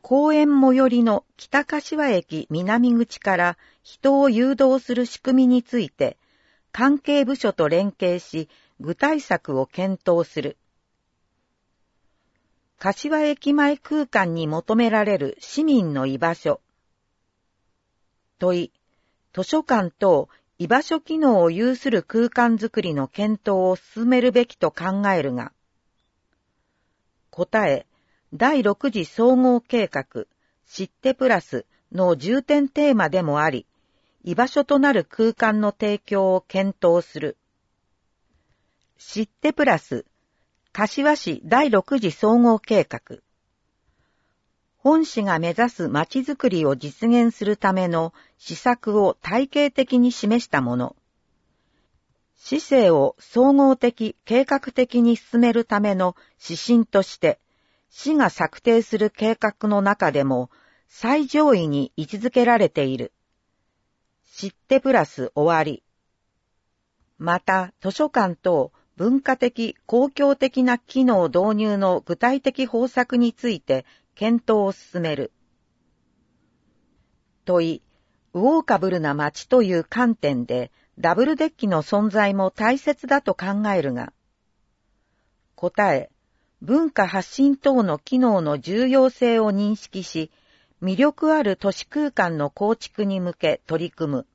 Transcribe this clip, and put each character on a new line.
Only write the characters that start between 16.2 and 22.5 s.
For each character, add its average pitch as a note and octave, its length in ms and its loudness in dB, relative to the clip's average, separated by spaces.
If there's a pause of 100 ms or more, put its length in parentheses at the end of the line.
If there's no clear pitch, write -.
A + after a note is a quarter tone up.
所。 - 260 -4 (1800)
問 F3+ 180 0
い、 - 140 -8 (600)
図 F#3 120 -6
書 D#4 180 -2
館 G#3+ 340 -2
等 E3 320 2 (300)
居 - 80 -8
場 C4 160 2
所 D#4+ 180 -4
機 D#4 160 -8
能 B3+ 260 4
を E3+ 100 2
有 A#3+ 240 -2
す C4+ 160 -6
る F#3+ 100 0
空 A#3 260 -2
間 A#3 280 0